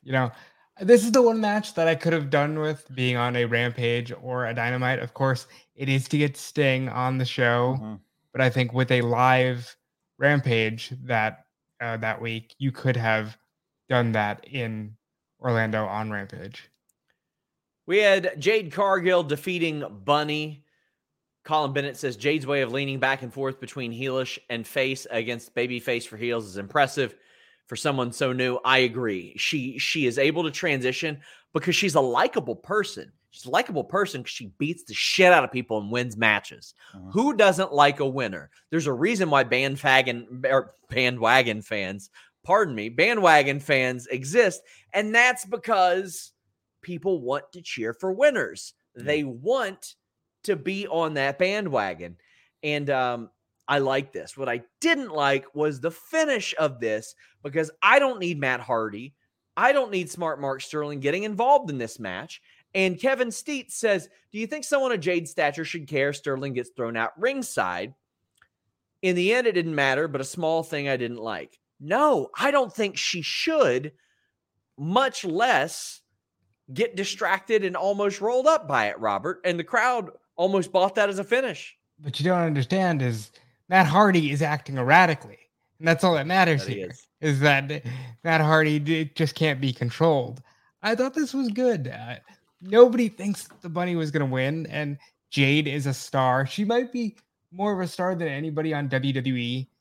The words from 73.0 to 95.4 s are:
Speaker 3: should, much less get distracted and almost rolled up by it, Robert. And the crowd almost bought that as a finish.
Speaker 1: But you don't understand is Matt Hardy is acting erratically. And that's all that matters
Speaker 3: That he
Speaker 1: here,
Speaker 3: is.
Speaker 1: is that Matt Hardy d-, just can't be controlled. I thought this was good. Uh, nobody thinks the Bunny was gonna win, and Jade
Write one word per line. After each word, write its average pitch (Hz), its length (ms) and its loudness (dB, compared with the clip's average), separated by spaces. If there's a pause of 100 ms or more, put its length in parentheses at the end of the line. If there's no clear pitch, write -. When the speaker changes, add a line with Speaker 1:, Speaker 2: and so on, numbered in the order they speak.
Speaker 3:
should, 151 720 0 (840)
much 226 480 0
less 175 760 -2 (720)
get 196 220 -2
distracted 196 720 -2
and 185 100 -2
almost 202 460 -2
rolled 247 260 0
up 311 200 2
by 120 200 2
it, 95 120 -6
Robert. 110 460 -2
And 175 140 0
the 170 40 -6
crowd 233 480 0 (240)
almost 185 360 0
bought 190 240 2
that 202 140 2
as 196 100 -6
a 202 40 -6
finish. 233 520 -4 (240)
Speaker 1:
But 147 200 -8
you 143 60 -2
don't 180 160 2
understand 165 600 0
is 113 300 -4 (380)
Matt 180 180 6
Hardy 170 440 6
is 143 100 0
acting 147 360 -4
erratically. 143 600 4 (400)
And 160 80 -2
that's 165 160 4
all 180 120 6
that 143 120 0
matters 170 380 4
Speaker 3:
That - 80 -8
he - 60 -4
Speaker 1:
here, 92 100 -8
Speaker 3:
is. - 180 -20 (140)
Speaker 1:
is 147 180 0
that 143 440 2 (400)
Matt 160 180 4
Hardy 156 380 4
d-, 156 260 0 (100)
just 160 200 0
can't 147 260 0
be 135 120 0
controlled. 127 680 0 (420)
I 214 120 0
thought 254 180 -2
this 302 200 -4
was 269 160 -2
good. 214 380 0
Uh, 117 300 -12 (440)
nobody 226 480 8
thinks - 380 -6 (140)
the 175 80 -12
Bunny 175 260 -2
was 156 160 -2
gonna 147 140 0
win, 135 420 -2
and 147 300 -6 (340)
Jade 143 360 2